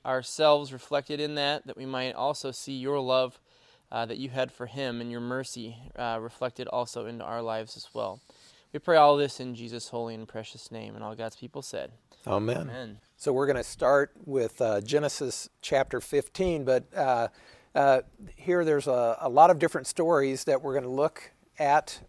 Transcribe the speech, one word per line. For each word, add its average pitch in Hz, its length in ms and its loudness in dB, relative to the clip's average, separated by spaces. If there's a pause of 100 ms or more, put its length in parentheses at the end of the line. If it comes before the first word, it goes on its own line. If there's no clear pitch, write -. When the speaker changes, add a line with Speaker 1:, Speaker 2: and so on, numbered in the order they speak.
Speaker 1:
ourselves 135 720 2
reflected 143 460 -4
in 151 160 -4
that, 143 320 -2
that 135 100 -12
we 131 80 -12
might 131 280 -4
also 139 360 -4
see 135 240 -10
your 135 260 -2
love, 127 400 0 (520)
uh, 117 160 -4
that 110 100 -8
you 131 120 -8
had 131 220 -4
for 123 140 -12
him 120 360 -6
and 120 100 -10
your 120 100 -8
mercy, 120 560 -10 (180)
uh, 117 240 -4
reflected 120 480 -8
also 120 380 -6
into 117 180 -10
our 117 200 -6
lives 110 340 -6
as 113 160 -16
well. 110 280 -8 (520)
We 151 60 -8
pray 165 180 4
all 147 200 8
this 143 220 -2
in 127 140 -10
Jesus' 117 360 -12
holy 117 260 -8
and 110 120 -14
precious - 440 -14
name, 107 240 -14
and 110 80 -14
all 107 100 -10
God's 110 220 -10
people 135 260 -16
said, 71 300 -12 (340)
Speaker 2:
Amen. 107 320 0
Speaker 1:
Amen. 123 400 -10 (200)
Speaker 2:
So - 140 -2
we're 131 140 2
gonna 131 180 2
start 143 500 2 (120)
with, 131 340 -2
uh, 110 220 2
Genesis 143 680 -2 (140)
chapter 135 400 0
fifteen, 156 640 -2
but, 127 200 2 (120)
uh, 123 300 2 (480)
uh, 139 260 6 (340)
here 175 300 0
there's 147 220 2
a, 120 340 2
a 139 80 -2
lot 156 220 10
of 160 80 4
different 156 260 0
stories 139 600 2
that 135 180 2
we're 139 100 -4
gonna 131 160 -2
look 139 420 -2 (280)
at, 147 500 2